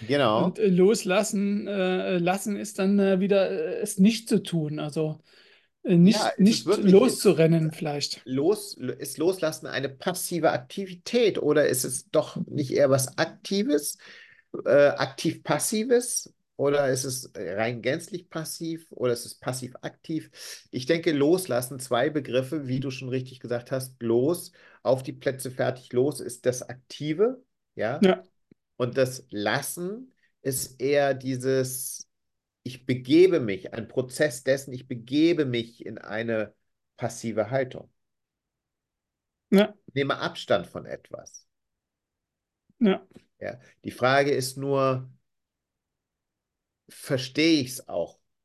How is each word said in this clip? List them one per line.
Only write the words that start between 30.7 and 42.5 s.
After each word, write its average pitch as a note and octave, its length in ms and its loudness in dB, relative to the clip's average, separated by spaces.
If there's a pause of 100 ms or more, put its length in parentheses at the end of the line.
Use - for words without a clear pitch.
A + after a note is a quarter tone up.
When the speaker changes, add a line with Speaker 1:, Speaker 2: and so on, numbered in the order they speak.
Speaker 1:
eher C#3 340 2
dieses, C3 920 -2 (540)
ich B2+ 240 -12
begebe D3+ 540 4
mich, G2+ 340 -6
ein A#2 140 -10
Prozess C3 560 -4
dessen, C3+ 280 -2
ich C3 160 -14
begebe D3 580 0
mich A#2 380 -6
in A2 140 -12
eine A2 560 -6 (420)
passive A2 540 -4
Haltung. C3+ 400 -6 (1600)
Speaker 2:
Ja. G#3 240 4 (200)
Speaker 1:
Nehme C#3 240 -2
Abstand A2+ 480 -2
von - 200 -14
etwas. - 600 -16 (1300)